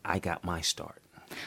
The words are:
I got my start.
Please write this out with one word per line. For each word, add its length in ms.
I 140
got 260
my 160
start. 400